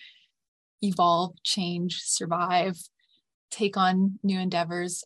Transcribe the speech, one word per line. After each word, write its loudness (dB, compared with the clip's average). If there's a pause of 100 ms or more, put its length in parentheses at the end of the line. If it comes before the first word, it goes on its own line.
(800)
evolve, 2
change, -2
survive, 0 (720)
take -2
on 2
new 0
endeavors. -2